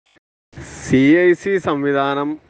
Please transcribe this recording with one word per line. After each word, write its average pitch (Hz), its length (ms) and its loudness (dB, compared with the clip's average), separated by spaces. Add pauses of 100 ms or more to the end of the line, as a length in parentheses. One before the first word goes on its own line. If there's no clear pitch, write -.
(880)
സി 131 160 2 (240)
ഐ 180 40 6 (120)
സി 196 100 -4 (160)
സംവിധാനം 143 600 -2 (220)